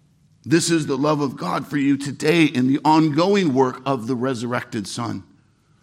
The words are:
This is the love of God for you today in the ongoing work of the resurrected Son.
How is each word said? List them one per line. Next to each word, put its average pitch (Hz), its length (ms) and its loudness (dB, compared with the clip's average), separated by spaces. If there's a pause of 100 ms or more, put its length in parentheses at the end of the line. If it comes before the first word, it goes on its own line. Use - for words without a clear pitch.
(460)
This 160 240 2
is 160 180 2
the 139 100 -2
love 147 240 2
of 135 160 -4
God 170 300 -4
for 143 100 -4
you 139 200 2
today 147 460 0
in 131 240 0
the 135 160 2
ongoing 160 680 2
work 127 320 2
of 127 220 -4
the 131 80 -2
resurrected 120 720 -4
Son. 107 360 -8 (600)